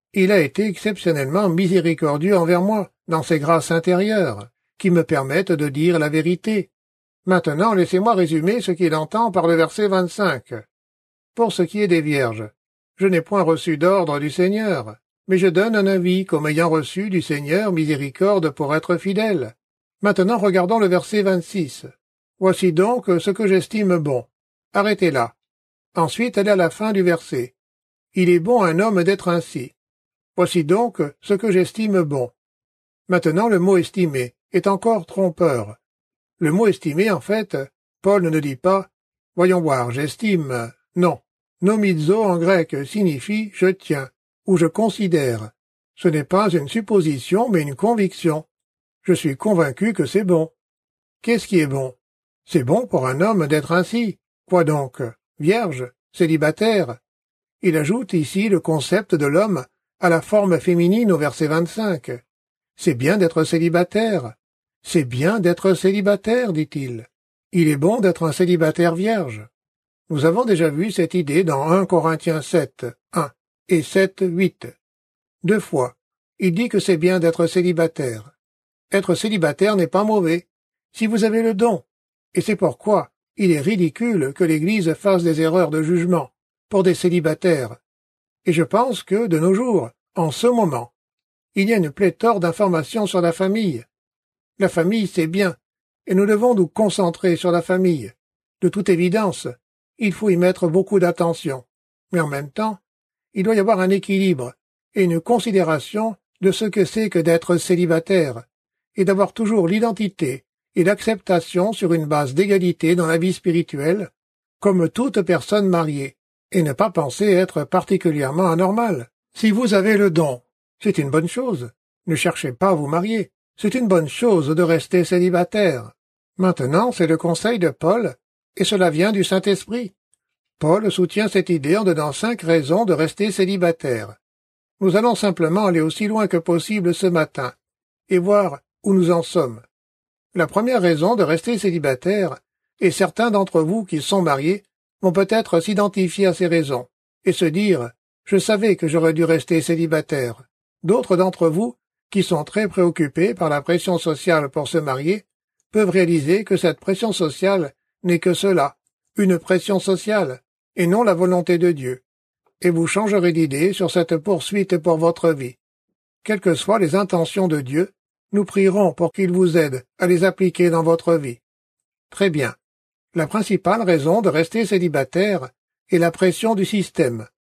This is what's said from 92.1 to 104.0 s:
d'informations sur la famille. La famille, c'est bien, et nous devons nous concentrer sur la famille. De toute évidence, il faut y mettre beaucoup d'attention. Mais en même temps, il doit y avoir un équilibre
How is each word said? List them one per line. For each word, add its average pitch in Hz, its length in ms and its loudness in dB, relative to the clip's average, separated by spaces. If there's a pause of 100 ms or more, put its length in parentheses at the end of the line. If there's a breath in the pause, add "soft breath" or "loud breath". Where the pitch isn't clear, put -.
d'informations 175 640 -2
sur 180 160 -2
la 170 100 2
famille. 190 540 -2 (720)
La 196 100 2
famille, 190 400 0
c'est 160 200 -2
bien, 180 280 -2 (500)
et 185 100 -2
nous 202 100 4
devons 214 280 2
nous 185 140 2
concentrer 180 720 0
sur 180 140 0
la 170 100 2
famille. 170 500 -2 (480)
De 185 80 2
toute 190 220 -2
évidence, 180 580 0 (520)
il 208 120 0
faut 214 180 -2
y 180 60 4
mettre 180 320 2
beaucoup 190 320 2
d'attention. 170 640 -2 (480)
Mais 180 80 0
en 156 80 0
même 143 240 -8
temps, 220 280 -6 (540)
il 190 100 -2
doit 220 120 2
y 208 40 2
avoir 196 200 4
un 185 100 2
équilibre 190 640 0 (420)